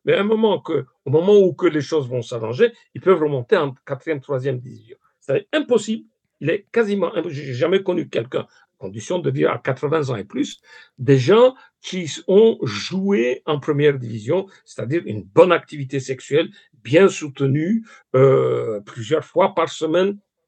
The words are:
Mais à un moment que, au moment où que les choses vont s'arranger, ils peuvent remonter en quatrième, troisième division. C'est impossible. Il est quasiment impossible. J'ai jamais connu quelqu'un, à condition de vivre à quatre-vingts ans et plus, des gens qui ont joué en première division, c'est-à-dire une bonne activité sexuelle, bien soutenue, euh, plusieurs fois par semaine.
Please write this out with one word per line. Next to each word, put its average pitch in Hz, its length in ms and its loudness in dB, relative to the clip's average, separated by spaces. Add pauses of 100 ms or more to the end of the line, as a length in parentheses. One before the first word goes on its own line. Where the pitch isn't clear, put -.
Mais 151 100 2
à 196 60 2
un 202 40 -2
moment 214 360 0
que, 139 260 -4 (200)
au 135 40 -6
moment 180 280 4
où 185 160 4
que 180 120 -2
les 151 140 2
choses 139 280 -2
vont 127 140 -6
s'arranger, 123 500 -2 (220)
ils 131 60 -12
peuvent 175 220 2
remonter 147 340 0
en 139 180 0 (120)
quatrième, 139 340 -6
troisième 131 380 -4
division. 110 380 -18 (240)
C'est - 320 -2
impossible. 233 520 -2 (360)
Il 143 100 -2
est 202 220 -4
quasiment 202 420 0
impossible. 160 320 -6
J'ai 131 80 -8
jamais 165 280 0
connu 175 260 -4
quelqu'un, 120 320 -6
à - 380 -18
condition 107 400 -8
de 143 120 -2
vivre 151 200 0
à 120 80 -4
quatre-vingts 143 520 -4
ans 120 60 -6
et 98 80 -10
plus, - 360 -6 (380)
des 135 200 4
gens 220 360 6 (280)
qui 175 280 -8 (180)
ont 220 340 6
joué 196 840 -2
en 151 140 -2
première 143 380 2
division, 120 480 -4 (180)
c'est-à-dire 135 420 -6
une 107 160 -8
bonne 156 300 4
activité 143 480 -4
sexuelle, 135 500 -4 (320)
bien 165 260 6
soutenue, 151 760 -2 (300)
euh, 127 640 2
plusieurs 123 440 -6
fois 196 300 0
par 165 160 0
semaine. 185 480 -2 (300)